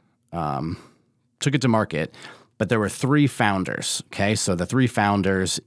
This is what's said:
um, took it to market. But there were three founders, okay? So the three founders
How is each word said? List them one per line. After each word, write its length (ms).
um, 440
took 160
it 60
to 80
market. 440
But 100
there 120
were 80
three 400
founders, 800
okay? 280
So 220
the 100
three 220
founders 800